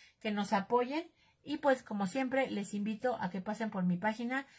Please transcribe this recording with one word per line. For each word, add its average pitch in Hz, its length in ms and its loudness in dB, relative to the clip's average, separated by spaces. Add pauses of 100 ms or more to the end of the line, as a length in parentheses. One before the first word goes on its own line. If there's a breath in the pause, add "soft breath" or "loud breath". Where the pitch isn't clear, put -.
(200 loud breath)
que 220 120 -2
nos 208 220 0
apoyen. 247 560 2 (320 soft breath)
Y 294 160 -4
pues, 262 240 4
como 202 240 -2
siempre, 262 460 0
les 208 240 -4
invito 220 440 -2
a 180 120 -2
que 190 100 -4
pasen 214 300 -4
por 190 120 -2
mi 180 140 4
página, 233 480 -2 (140 soft breath)